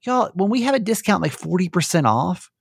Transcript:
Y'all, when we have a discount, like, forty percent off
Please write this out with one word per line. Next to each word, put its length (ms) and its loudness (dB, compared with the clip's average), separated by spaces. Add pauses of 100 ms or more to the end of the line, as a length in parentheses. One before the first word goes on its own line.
Y'all, 300 0
when 140 0
we 120 0
have 140 2
a 40 2
discount, 420 0
like, 100 -2
forty 380 -4
percent 360 0
off 560 0